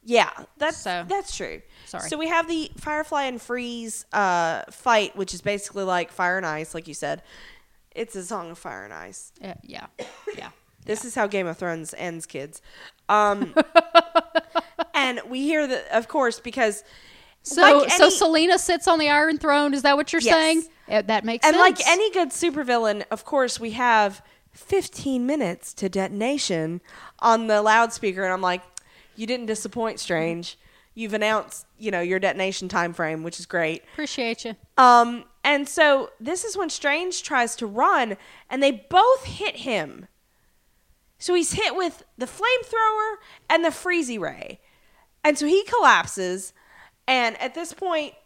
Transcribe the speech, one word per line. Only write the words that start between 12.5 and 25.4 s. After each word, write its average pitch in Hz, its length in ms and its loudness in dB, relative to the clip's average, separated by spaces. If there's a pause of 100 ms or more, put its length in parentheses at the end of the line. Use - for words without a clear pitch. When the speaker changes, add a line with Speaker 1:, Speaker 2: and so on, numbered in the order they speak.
Speaker 1:
Um, 208 440 2 (640)
Speaker 2:
<laughs> - 760 -6
Speaker 1:
and 262 340 -2
we 254 140 -6
hear 302 240 0
that, 254 260 -4
of 226 160 0
course, 254 320 -2
because 226 420 -2 (600)
Speaker 2:
So, - 200 -2
Speaker 1:
like 285 300 8
Speaker 2:
so 349 140 8
Speaker 1:
any 370 100 6
Speaker 2:
Selena 330 420 4
sits 359 300 0
on 330 100 4
the 302 100 2
Iron 302 300 2
Throne. 294 360 2
Is 269 80 -4
that 277 140 4
what 294 160 -2
you're 330 100 0
Speaker 1:
Yes. 247 120 6
Speaker 2:
saying? 320 300 4 (240)
Uh, 214 140 2
that 208 220 -2
makes 226 220 0
Speaker 1:
And 311 100 8
Speaker 2:
sense. 370 220 8
Speaker 1:
like - 100 0
any 381 240 4
good 349 180 0
supervillain, 240 800 -2
of 220 140 -8
course, 262 360 0
we 226 120 -8
have 220 500 2 (300)
fifteen 269 720 -2
minutes 262 480 -4